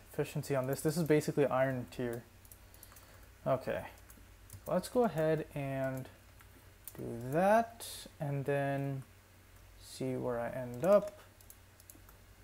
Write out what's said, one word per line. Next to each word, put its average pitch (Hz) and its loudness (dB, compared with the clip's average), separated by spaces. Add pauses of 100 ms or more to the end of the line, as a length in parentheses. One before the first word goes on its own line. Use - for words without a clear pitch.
(140)
Efficiency 143 -2
on 131 0
this. 139 -2
This 151 0
is 175 2
basically 151 4
iron 127 2
tier. 120 -4 (1200)
Okay. 127 0 (840)
Let's 180 0
go 247 2
ahead 156 2 (100)
and 135 -4 (880)
do 123 -6
that, 202 2 (340)
and 143 -2
then 139 0 (800)
see 131 -4
where 123 -2
I 117 -2
end 123 -6
up. 202 6 (1200)